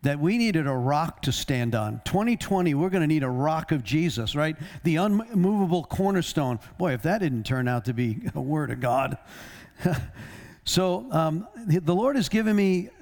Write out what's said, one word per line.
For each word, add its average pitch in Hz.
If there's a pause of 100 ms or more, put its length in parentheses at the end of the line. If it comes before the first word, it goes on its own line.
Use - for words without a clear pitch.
that 143
we 185
needed 180
a 139
rock 143
to 131
stand 120
on. 110
Twenty 220
twenty, 180
we're 165
gonna 175
need 151
a 127
rock 156
of 147
Jesus, 123
right? 156 (260)
The 160
unmovable 202
cornerstone. 160 (180)
Boy, 175
if 123
that 190
didn't 127
turn 127
out 120
to 127
be 113 (160)
a 143
word 143
of 123
God. 131 (680)
<laughs> - (800)
So, 185
um, 160 (200)
the 170
Lord 254
has 247
given 220
me 190 (120)